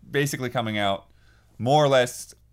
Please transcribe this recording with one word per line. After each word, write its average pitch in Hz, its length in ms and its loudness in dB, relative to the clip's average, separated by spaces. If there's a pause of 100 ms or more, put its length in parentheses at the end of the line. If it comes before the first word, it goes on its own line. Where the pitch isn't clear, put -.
basically 135 400 -4
coming 113 280 -4
out 101 300 -2 (520)
more 139 240 2
or 139 60 4
less 127 440 0 (200)